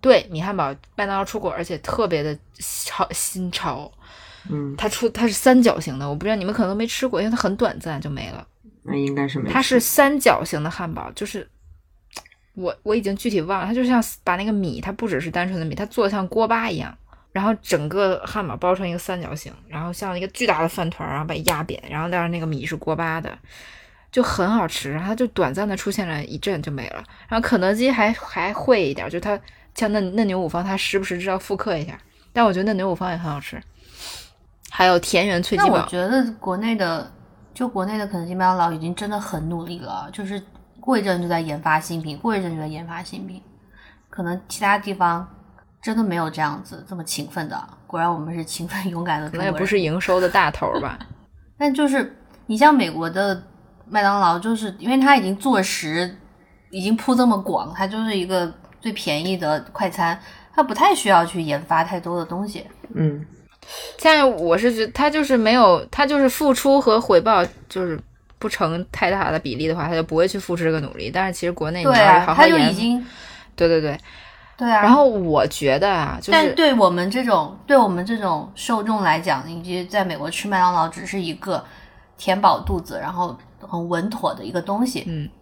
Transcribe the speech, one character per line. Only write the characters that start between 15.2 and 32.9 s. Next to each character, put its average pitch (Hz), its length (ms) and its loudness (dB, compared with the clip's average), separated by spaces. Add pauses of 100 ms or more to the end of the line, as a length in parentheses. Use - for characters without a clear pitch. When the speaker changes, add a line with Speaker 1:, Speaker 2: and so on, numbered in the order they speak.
Speaker 1:
是 165 100 -8
单 175 160 -2
纯 185 100 -4
的 160 80 -4
米， 156 80 -6
它 202 120 -6
做 226 180 -2
得 196 80 2
像 190 160 -2
锅 220 180 0
巴 226 240 0
一 180 60 -6
样， - 180 -8 (380)
然 190 140 -2
后 214 160 2
整 151 260 0
个 185 380 0
汉 208 200 -6
堡 123 120 -8
包 180 180 2
成 190 100 -6
一 175 60 -4
个 175 80 -6
三 180 220 -8
角 - 120 -10
形， - 200 -14 (160)
然 151 120 -10
后 175 120 -8
像 185 240 -8
一 - 20 -6
个 190 80 -6
巨 240 180 -4
大 165 160 2
的 165 60 2
饭 170 220 -4
团 156 180 -8
儿， 139 60 -6
然 143 80 -4
后 156 40 -6
把 160 80 -8
它 160 120 -6
压 151 180 0
扁， - 260 -10
然 151 120 -6
后 170 100 -6
但 175 100 -2
是 170 60 -2
那 170 100 -6
个 165 80 -6
米 151 200 -6
是 160 100 -6
锅 156 180 -6
巴 165 280 -4
的， - 160 -12 (720)
就 254 140 2
很 190 260 0
好 220 160 2
吃， 139 280 -6
然 160 80 -4
后 190 80 -4
它 220 40 -2
就 240 140 0
短 156 260 0
暂 202 140 -2
的 196 80 -2
出 202 160 -4
现 196 160 -4
了 147 160 -6
一 - 140 -10
阵 196 240 -4
就 160 100 -8
没 135 200 -8
了。 - 120 -12 (240)
然 226 120 0
后 233 60 -2
肯 233 140 2
德 190 140 4
基 247 180 2
还， 226 220 4
还 190 400 -6
会 226 280 4
一 143 120 0
点， - 160 -8
就 170 100 -6
它 202 180 -2 (380)
像 214 160 0
嫩， 196 240 0
嫩 226 100 2
牛 185 140 0
五 175 80 -2
方， 170 160 -4
它 196 140 -4
时 - 200 -2
不 190 60 0
时 185 160 -6
知 185 80 -6
道 190 100 -2
复 190 200 -6
刻 190 200 -2
一 151 80 -6
下， - 140 -14 (320)
但 233 140 4
我 196 80 4
觉 185 60 -2
得 190 40 0
嫩 208 140 0
牛 190 120 0
五 175 60 0